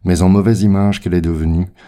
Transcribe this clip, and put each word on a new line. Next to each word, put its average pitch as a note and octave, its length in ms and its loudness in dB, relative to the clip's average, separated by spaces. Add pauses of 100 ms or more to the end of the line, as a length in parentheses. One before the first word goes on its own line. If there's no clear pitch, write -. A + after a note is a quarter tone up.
mais F2+ 180 0
en F#2 60 2
mauvaise G2+ 340 2
image G2+ 380 0
qu'elle F2 140 -4
est F2 60 0
devenue, E2 460 -2 (220)